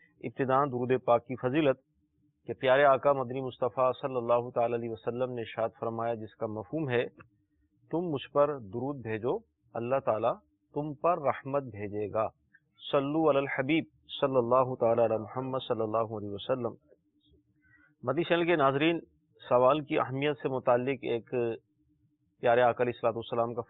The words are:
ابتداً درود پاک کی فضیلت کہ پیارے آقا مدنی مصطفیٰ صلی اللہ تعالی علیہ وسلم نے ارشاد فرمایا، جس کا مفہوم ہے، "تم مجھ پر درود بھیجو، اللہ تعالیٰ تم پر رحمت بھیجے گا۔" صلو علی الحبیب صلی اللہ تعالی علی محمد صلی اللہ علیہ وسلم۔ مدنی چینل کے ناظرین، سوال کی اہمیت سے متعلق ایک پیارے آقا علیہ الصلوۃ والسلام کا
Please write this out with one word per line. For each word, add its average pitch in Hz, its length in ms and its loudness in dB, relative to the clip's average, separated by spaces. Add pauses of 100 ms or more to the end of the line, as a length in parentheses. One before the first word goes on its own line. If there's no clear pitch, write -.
(240)
ابتداً 131 440 0
درود 123 240 -2 (140)
پاک 120 220 4
کی 127 80 -8
فضیلت 131 420 0 (680)
کہ 117 80 -6
پیارے 131 300 4
آقا 139 300 4
مدنی 131 280 -4
مصطفیٰ 127 500 -2 (100)
صلی 135 140 -6
اللہ 120 400 0
تعالی 117 200 0
علیہ 117 140 -4
وسلم 120 440 -6
نے 120 80 -6
ارشاد 113 280 -4 (100)
فرمایا، 113 340 -4
جس 110 220 -10
کا - 100 -8
مفہوم 110 440 -6
ہے، 123 160 2 (840)
"تم 151 60 -2
مجھ 165 340 -4
پر 143 280 2
درود 123 420 -8
بھیجو، 113 360 -2 (360)
اللہ 120 220 -4 (100)
تعالیٰ 113 280 2 (400)
تم 147 200 -6
پر 165 280 0
رحمت 139 420 -2
بھیجے 104 500 -6
گا۔" 107 140 0 (640)
صلو 147 380 2
علی 139 80 4
الحبیب 139 460 0 (380)
صلی 135 140 0
اللہ 127 400 4
تعالی 117 300 4
علی 110 120 2
محمد 127 500 -6
صلی 110 140 -2
اللہ 110 160 -2
علیہ 107 320 -4
وسلم۔ 113 440 -4 (1300)
مدنی 135 200 -2
چینل 170 220 2
کے 170 100 4
ناظرین، 151 440 2 (500)
سوال 127 300 6
کی 147 200 -2
اہمیت 135 420 -2
سے 147 80 -2
متعلق 123 520 0
ایک 120 320 -4 (1080)
پیارے 120 220 4
آقا 120 220 2
علیہ 120 120 0
الصلوۃ 113 200 -2
والسلام 117 380 -2
کا 113 160 -6